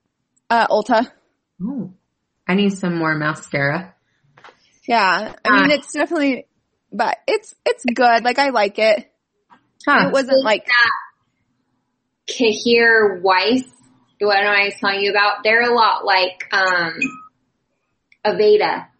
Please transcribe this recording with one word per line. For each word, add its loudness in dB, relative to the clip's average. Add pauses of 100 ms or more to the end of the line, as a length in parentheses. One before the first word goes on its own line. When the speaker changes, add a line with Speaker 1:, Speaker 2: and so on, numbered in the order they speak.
(520)
Speaker 1:
Uh, 2
Ulta. 0 (520)
Speaker 2:
Oh, -10 (560)
I -2
need 0
some -4
more -2
mascara. -4 (920)
Speaker 1:
Yeah, 0 (100)
I -2
mean, 4
Speaker 2:
Ah. 4
Speaker 1:
it's -6
definitely, -2 (460)
but -4
it's, -6 (100)
it's -4
good. 2
Like, -2
I 0
like -2
it. 0 (800)
Speaker 2:
Huh. 2
Speaker 1:
It -6
wasn't 2
Speaker 3:
Is -2
Speaker 1:
like -2
Speaker 3:
that 2 (1400)
Kjaer 2
Weiss, 2 (560)
the 0
one 2
I 0
was -8
telling -2
you 0
about, 0
they're 2
a 2
lot 0
like, -2 (100)
um, 0 (1300)
Aveda. 0 (120)